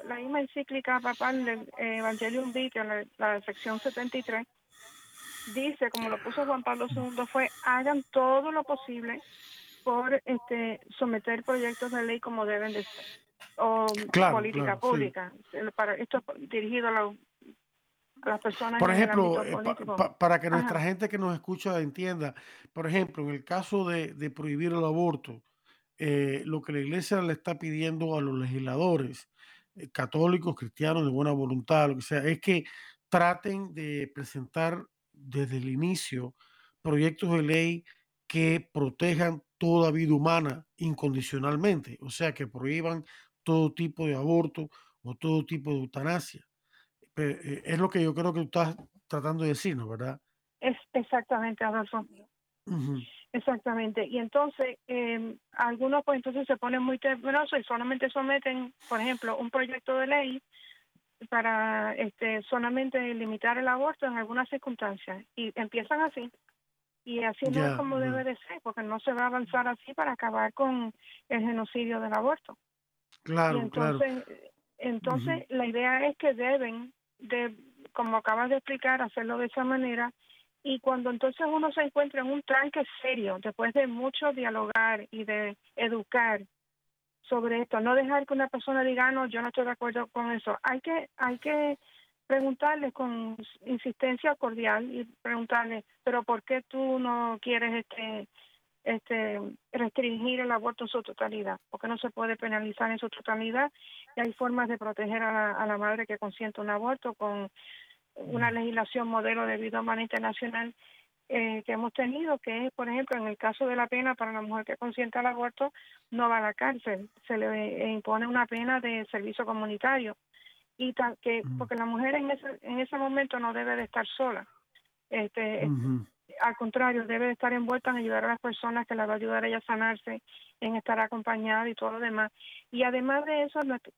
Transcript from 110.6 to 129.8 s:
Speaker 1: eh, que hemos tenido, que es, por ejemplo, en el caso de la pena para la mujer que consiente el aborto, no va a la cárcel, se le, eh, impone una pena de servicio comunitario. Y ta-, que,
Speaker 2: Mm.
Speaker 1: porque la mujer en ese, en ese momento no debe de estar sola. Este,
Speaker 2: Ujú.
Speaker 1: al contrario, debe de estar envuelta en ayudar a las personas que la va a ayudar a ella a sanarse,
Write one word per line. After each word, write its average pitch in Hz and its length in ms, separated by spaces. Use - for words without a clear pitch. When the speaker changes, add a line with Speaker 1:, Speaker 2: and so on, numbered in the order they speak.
Speaker 1:
eh, 226 360
que - 80
hemos 226 220
tenido, 277 440
que 233 280
es, 262 80
por 240 140
ejemplo, 254 300
en 220 100
el 208 100
caso 220 280
de 247 100
la 240 100
pena 254 280
para 220 180
la 220 100
mujer 214 240
que - 100
consiente 240 420
el 247 80
aborto, 240 460
no 233 180
va 226 100
a 220 40
la 214 120
cárcel, 226 560
se 226 120
le, 214 460
eh, 220 80
impone 220 340
una 240 200
pena 240 340
de 226 300
servicio 214 360
comunitario. 220 680
Y 254 160
ta-, 240 280
que, 233 220
Speaker 2:
Mm. 131 140
Speaker 1:
porque 240 180
la 226 100
mujer 254 300
en 285 160
ese, 277 300
en 247 180
ese 262 180
momento 269 420
no 233 120
debe 240 240
de 233 80
estar 220 220
sola. 233 400
Este, 214 600
Speaker 2:
Ujú. 127 360
Speaker 1:
al 233 160
contrario, 240 500
debe 233 200
de 247 60
estar 240 200
envuelta 247 380
en 247 60
ayudar 226 280
a 233 40
las 233 120
personas 233 460
que 233 80
la 214 120
va 214 80
a - 20
ayudar 226 280
a 226 40
ella 226 100
a 226 40
sanarse, 226 600